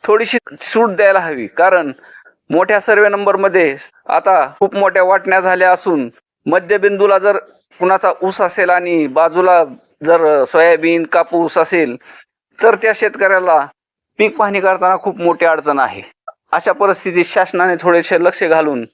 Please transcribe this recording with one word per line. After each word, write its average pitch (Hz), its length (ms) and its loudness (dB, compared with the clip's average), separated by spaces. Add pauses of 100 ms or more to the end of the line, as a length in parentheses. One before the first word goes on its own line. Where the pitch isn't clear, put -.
थोडीशी 220 340 0 (240)
सूट 220 280 0
द्यायला 190 300 2
हवी. 147 280 -8
कारण 170 440 0 (580)
मोठ्या 190 300 0
सर्वे 208 280 2
नंबरमध्ये 196 680 0 (340)
आता 165 320 2 (200)
खूप 196 160 -2
मोठ्या 190 260 0
वाटण्या 190 380 0
झाल्या 185 320 2
असून 160 360 -2 (380)
मध्यबिंदूला 196 720 0
जर 196 180 0 (440)
कुणाचा 185 320 0 (100)
ऊस 190 180 -4
असेल 180 300 0
आणि 175 380 0
बाजूला 165 540 2 (420)
जर 156 400 2
सोयाबीन, 165 600 2
कापूस 170 540 -2
असेल 160 380 -2 (600)
तर 220 160 4
त्या 220 200 -2
शेतकऱ्याला 185 640 0 (600)
पीक 214 180 0
पाहणी 202 240 -2
करताना 185 360 0
खूप - 240 -8
मोठी 170 260 0
अडचण 151 320 0
आहे. 101 240 -4 (500)
अशा 170 200 -2
परिस्थितीत 185 520 -2
शासनाने 185 560 -2
थोडेसे 170 400 0
लक्ष 185 240 0
घालून 151 500 0